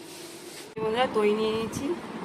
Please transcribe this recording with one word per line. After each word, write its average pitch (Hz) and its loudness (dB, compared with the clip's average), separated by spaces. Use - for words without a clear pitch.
বন্ধুরা, 220 4
দই 220 4
নিয়ে 220 4
নিয়েছি, 226 -2